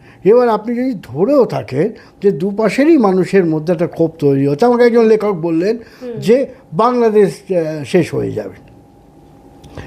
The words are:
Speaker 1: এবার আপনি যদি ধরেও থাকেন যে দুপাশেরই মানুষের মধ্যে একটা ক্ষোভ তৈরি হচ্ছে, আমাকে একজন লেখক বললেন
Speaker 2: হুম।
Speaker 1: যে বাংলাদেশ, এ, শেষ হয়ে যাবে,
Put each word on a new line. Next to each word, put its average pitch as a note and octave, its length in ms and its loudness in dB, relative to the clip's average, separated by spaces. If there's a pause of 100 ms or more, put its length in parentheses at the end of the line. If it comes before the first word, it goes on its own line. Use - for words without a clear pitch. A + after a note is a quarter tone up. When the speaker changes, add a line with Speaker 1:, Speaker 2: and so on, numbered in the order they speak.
(240)
Speaker 1:
এবার A#3+ 260 4
আপনি A3 260 -4
যদি B3+ 180 -4 (100)
ধরেও G#3+ 420 2
থাকেন C#3+ 440 -4 (320)
যে G3 100 2
দুপাশেরই G#3 680 0
মানুষের F#3+ 480 2
মধ্যে D#3 280 -2
একটা E3 140 -2
ক্ষোভ E3 320 -2
তৈরি C#3 280 2
হচ্ছে, C#3+ 180 0
আমাকে A#3+ 180 2
একজন A#3 220 4
লেখক G#3+ 280 2
বললেন E3+ 440 -2 (240)
Speaker 2:
হুম। A#3+ 180 -12
Speaker 1:
যে A3+ 280 2 (260)
বাংলাদেশ, A3 560 2 (200)
এ, D#3 360 -4
শেষ - 280 0
হয়ে A#2 180 -4
যাবে, G#2+ 240 -10 (1300)